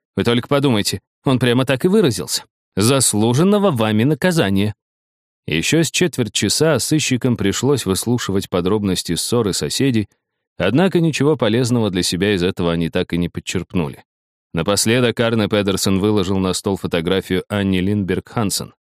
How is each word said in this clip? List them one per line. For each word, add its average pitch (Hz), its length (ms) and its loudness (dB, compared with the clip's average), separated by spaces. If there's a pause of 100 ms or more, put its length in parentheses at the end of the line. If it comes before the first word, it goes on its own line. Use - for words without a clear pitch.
(160)
Вы 98 80 0
только 120 240 0
подумайте, 127 520 0 (240)
он 131 160 2
прямо 123 260 2
так 131 200 0
и - 20 4
выразился. 160 560 0 (340)
«Заслуженного 135 920 2
вами 110 320 2
наказания». 123 720 0 (720)
Ещё 82 340 0
с 151 100 -2
четверть 135 420 -2
часа 147 460 2
сыщикам 127 580 0
пришлось 120 480 0
выслушивать 98 640 -2
подробности 92 640 -2
ссоры 107 380 -2
соседей, 110 560 -2 (480)
однако 156 420 2
ничего 151 380 0
полезного 117 520 0
для 90 140 -2
себя 95 300 0
из 87 100 0
этого 90 300 0
они 85 160 -2
так 90 240 -4
и 87 40 0
не 87 120 -2
подчерпнули. 85 760 -6 (500)
Напоследок 110 640 0
Арне 113 280 0
Педерсон 98 520 0
выложил 101 380 0
на 95 160 0
стол 98 220 -4
фотографию 90 720 -2
Анни 98 320 0
Линдберг 95 480 -2
Хансен. - 560 -4